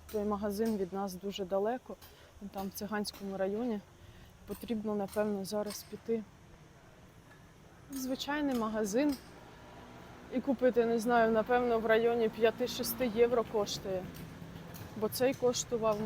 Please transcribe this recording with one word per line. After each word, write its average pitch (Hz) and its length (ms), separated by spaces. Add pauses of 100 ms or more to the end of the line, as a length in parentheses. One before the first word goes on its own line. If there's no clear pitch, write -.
(120)
Той 208 140
магазин 208 520
від 185 160
нас 196 200
дуже 190 320
далеко, 202 500 (460)
він 202 80
там 196 180
в 190 40
циганському 202 640
районі. 208 420 (680)
Потрібно, 214 480
напевно, 202 500
зараз 208 380
піти 220 400 (1700)
в 269 60
звичайний 269 580
магазин 220 600 (1160)
і 247 80
купити, 247 440
не 233 140
знаю, 226 320
напевно, 233 480
в 220 60
районі 226 440
п'яти-шести 233 840
євро 233 280
коштує. 196 600 (920)
Бо 208 120
цей 262 240
коштував 220 720